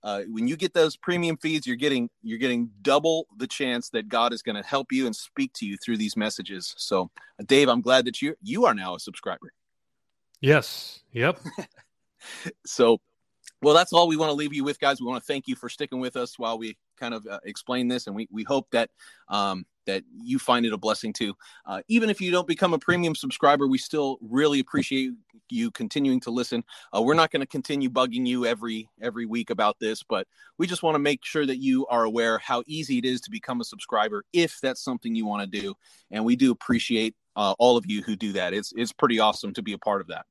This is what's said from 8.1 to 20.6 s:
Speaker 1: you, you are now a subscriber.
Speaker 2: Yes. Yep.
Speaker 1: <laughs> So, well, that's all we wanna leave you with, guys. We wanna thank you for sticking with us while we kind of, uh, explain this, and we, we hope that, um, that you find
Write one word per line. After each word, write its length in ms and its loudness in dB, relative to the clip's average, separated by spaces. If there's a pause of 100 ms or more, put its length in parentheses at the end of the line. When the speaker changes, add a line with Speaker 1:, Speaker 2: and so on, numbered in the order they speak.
Speaker 1:
you, 180 -2
you 240 0
are 80 4
now 220 -4
a 40 -12
subscriber. 520 -10 (920)
Speaker 2:
Yes. 720 2
Yep. 320 0
Speaker 1:
<laughs> 60 -10 (1160)
So, 340 4 (640)
well, 120 8
that's 200 6
all 160 8
we 80 2
wanna 160 0
leave 200 -4
you 120 -2
with, 120 -2
guys. 220 2
We 80 -6
wanna 140 -6
thank 260 -6
you 80 -4
for 140 -12
sticking 320 -6
with 160 -6
us 200 -6
while 200 -4
we 200 -10 (200)
kind 160 -8
of, 120 -10
uh, 180 -10
explain 440 -4
this, 200 -4
and 80 -8
we, 140 -8
we 140 -8
hope 280 -2
that, 180 0 (400)
um, 360 -2 (200)
that 180 -4 (180)
you 160 -2
find 280 2